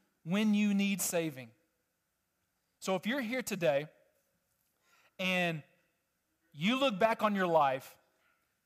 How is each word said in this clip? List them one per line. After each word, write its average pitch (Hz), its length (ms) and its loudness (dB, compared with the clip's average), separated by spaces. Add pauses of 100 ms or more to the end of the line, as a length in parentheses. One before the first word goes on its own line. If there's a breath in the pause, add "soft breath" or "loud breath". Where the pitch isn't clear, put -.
(240)
when 208 300 0
you 208 200 2
need 196 260 0
saving. 147 500 -4 (1300)
So 190 160 -2
if 180 100 -8
you're 269 140 -2
here 240 220 -4
today 156 440 0 (1300 soft breath)
and 180 420 0 (880)
you 208 280 -2
look 254 180 0
back 220 240 2
on 208 140 2
your 190 100 2
life, 143 500 2 (680)